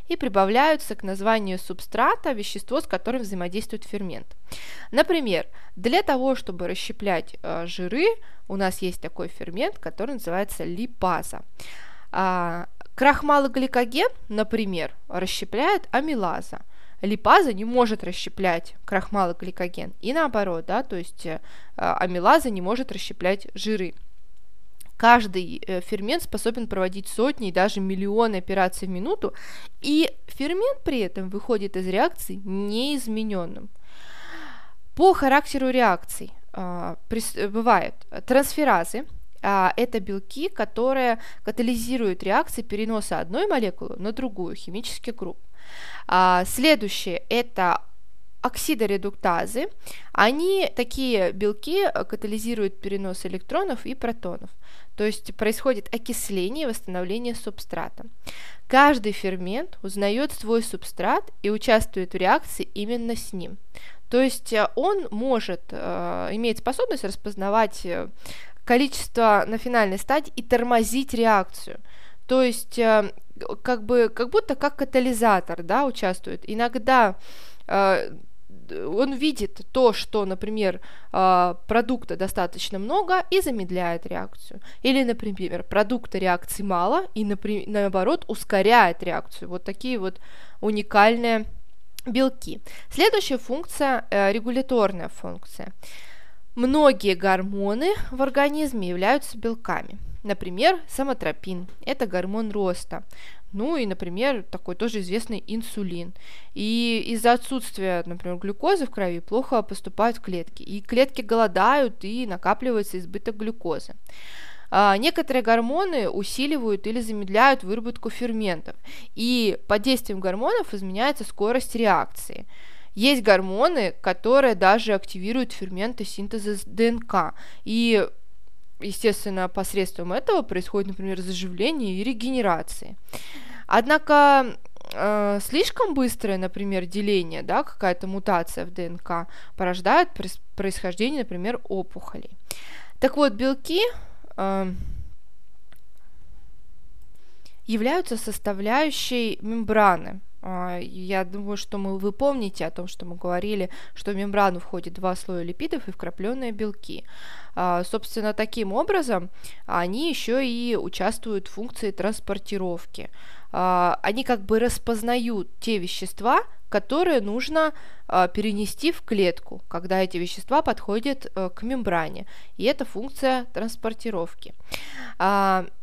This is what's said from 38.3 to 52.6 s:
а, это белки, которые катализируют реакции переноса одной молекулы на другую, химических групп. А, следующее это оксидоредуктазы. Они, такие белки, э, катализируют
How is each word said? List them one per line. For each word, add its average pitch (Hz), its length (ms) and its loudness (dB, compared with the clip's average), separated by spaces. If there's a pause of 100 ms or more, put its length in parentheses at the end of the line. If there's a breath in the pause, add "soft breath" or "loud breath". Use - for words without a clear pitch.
а, 190 340 4
это 233 220 0
белки, 196 500 -4
которые 247 720 2 (240 loud breath)
катализируют 233 800 0
реакции 226 400 2
переноса 208 560 -2
одной 190 260 -2
молекулы 247 520 0
на 202 140 -2
другую, 202 440 -4
химических - 600 -6
групп. - 220 -6 (720 loud breath)
А, 185 380 6
следующее 214 840 2
это 220 520 2 (600)
оксидоредуктазы. 202 1300 0 (440 loud breath)
Они, 330 640 4
такие 240 560 2
белки, 208 520 0
э, 190 220 0
катализируют 214 720 -2